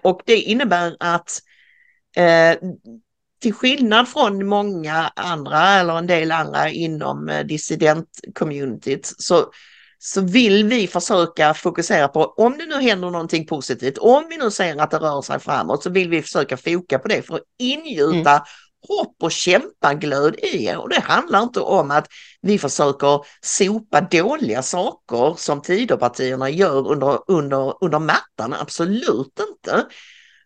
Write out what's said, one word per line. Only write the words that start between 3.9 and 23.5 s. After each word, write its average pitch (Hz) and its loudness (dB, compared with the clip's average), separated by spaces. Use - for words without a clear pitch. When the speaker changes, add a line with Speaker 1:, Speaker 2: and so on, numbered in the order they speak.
Speaker 1:
från 196 0
många 175 -2
andra 156 0
eller 180 4
en 175 -4
del 160 0
andra 151 -2
inom, 151 -6
eh, 151 -4
dissident-communityt 151 -4
så, - 2
så - -6
vill 202 4
vi 214 2
försöka 170 2
fokusera 170 0
på, 156 0
om 240 0
det 330 -12
nu 311 -6
händer 208 0
någonting 170 -4
positivt, 131 -4
om 277 4
vi 330 -12
nu 262 -2
ser 165 -2
att 151 0
det 160 0
rör 147 -2
sig 139 -4
framåt, 120 -2
så 185 -6
vill 180 0
vi 165 -2
försöka 143 -4
foka 170 -2
på - -8
det 185 -2
för - -12
att - -8
ingjuta 180 0
Speaker 2:
Mm. 147 4
Speaker 1:
hopp - -4
och 165 0
kämpaglöd 151 0
i 240 -4
er. 87 -4
Och - -10
det 330 0
handlar 208 0
inte 240 -4
om 156 0
att 147 0
vi 202 2
försöker 143 0
sopa 202 0